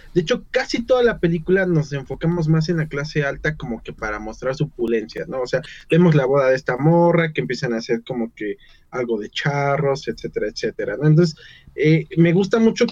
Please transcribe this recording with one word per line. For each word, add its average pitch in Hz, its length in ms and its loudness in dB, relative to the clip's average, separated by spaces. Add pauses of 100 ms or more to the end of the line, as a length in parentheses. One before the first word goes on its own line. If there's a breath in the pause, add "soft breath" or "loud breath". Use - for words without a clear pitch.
(140 loud breath)
de 175 60 2
hecho, 240 300 -2
casi - 320 -2
toda 247 200 2
la 226 160 2
película 175 480 0
nos 156 260 0
enfocamos 151 560 -4
más 160 200 2
en 175 100 0
la 156 100 -2
clase 143 360 -4
alta 147 320 -4
como 117 260 -10
que - 100 -14
para 107 260 -8
mostrar 113 380 -6
su 151 80 -2
opulencia, 113 640 -4
¿no? 131 120 -6
O 123 60 -4
sea, - 160 -4 (280 loud breath)
vemos 165 240 6
la 135 120 4
boda 135 220 2
de 131 80 4
esta 127 200 -2
morra, 165 560 4
que - 80 -6
empiezan 123 340 -4
a 113 40 -2
hacer 117 260 -4
como 120 300 -6
que 101 220 -8 (340 soft breath)
algo 117 280 -4
de 104 120 -10
charros, 143 760 -2
etcétera, 113 400 -6
etcétera, 104 520 -6
¿no? 147 80 2
Entonces, 160 280 4 (400 loud breath)
eh, 156 300 2 (100)
me 170 160 6
gusta 196 260 2
mucho 226 340 2